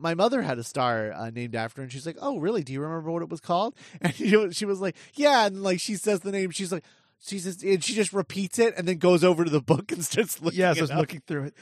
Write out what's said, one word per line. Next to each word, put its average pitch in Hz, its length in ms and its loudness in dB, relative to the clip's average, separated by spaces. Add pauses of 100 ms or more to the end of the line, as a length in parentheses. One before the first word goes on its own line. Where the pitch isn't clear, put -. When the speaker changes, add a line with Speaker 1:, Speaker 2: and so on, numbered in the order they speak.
Speaker 1:
my 165 140 -2
mother 233 280 2
had 123 160 -4
a 117 60 -8
star, 113 480 -2
uh, 110 180 -10
named 117 240 -8
after 113 260 -6
her," 135 40 -10
and 127 80 -14
she's 135 140 -14
like, 165 140 -8
"Oh, 269 180 -4
really? 180 260 -2
Do 127 80 -10
you 135 80 -6
remember 160 320 -6
what 170 100 -4
it 170 60 -8
was 170 120 -10
called?" 185 360 -2 (120)
<laughs> - 120 -20
And, - 180 -2
you 214 140 2
know, 214 180 4
she 208 140 -6
was 196 160 -4
like, 190 160 -4 (180)
"Yeah," 277 320 6
and, 196 160 -4
like, 185 160 0
she 214 160 -6
says 196 260 0
the 196 120 -6
name, 190 180 -2
she's 175 220 -6
like, 170 100 -6 (380)
"She 196 180 -10
says," 180 240 -8
and 190 220 2
she 220 100 -4
just 202 180 0
repeats 190 460 -4
it 226 180 4
and 170 120 -4
then 180 100 0
goes 180 240 6
over 175 220 6
to 165 60 0
the 147 120 4
book 156 300 2
and 170 120 -4
starts - 380 -2
looking 170 160 -2
Speaker 2:
Yeah, 180 160 4
so 151 60 0
Speaker 1:
it - 20 2
Speaker 2:
it's 139 100 0
Speaker 1:
up. 151 60 0
Speaker 2:
looking 165 280 -4
through 143 180 -6
it. 147 180 -10